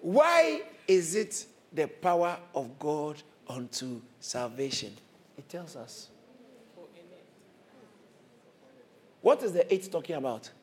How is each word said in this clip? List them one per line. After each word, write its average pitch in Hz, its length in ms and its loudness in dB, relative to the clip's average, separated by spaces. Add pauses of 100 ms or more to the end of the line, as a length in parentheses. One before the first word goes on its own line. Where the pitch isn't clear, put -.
why 311 600 6 (260)
is 180 260 4
it - 320 -4 (260)
the 156 140 0
power 175 500 0 (160)
of 120 260 -6
God 147 440 -4 (260)
unto 123 520 -8 (180)
salvation? 123 800 -6 (400)
It 139 120 -20
tells 170 260 -14
us. - 340 -16 (3000)
What 277 220 4
is 208 100 -2
the 175 220 4
eight 190 160 -4
talking 165 240 -6
about? 127 340 -6 (140)